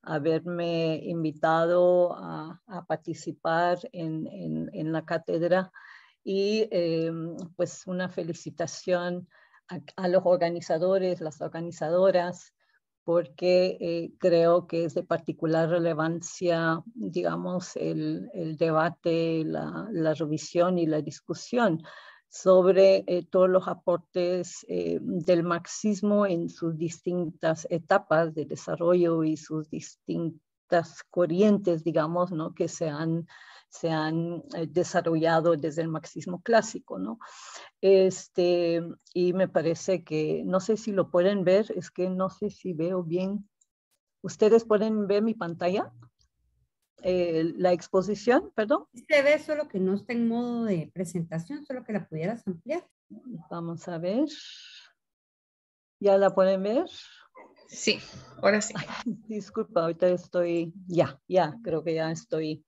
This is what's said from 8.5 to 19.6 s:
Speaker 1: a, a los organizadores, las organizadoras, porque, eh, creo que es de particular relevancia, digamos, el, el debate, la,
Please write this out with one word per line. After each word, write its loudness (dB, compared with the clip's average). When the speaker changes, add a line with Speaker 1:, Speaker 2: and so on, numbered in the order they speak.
Speaker 1:
a, -10
a -4
los 4
organizadores, 0
las -10
organizadoras, 0
porque, 2
eh, -4
creo 4
que -2
es -6
de -2
particular 0
relevancia, 0
digamos, -4
el, -4
el -8
debate, 0
la, -6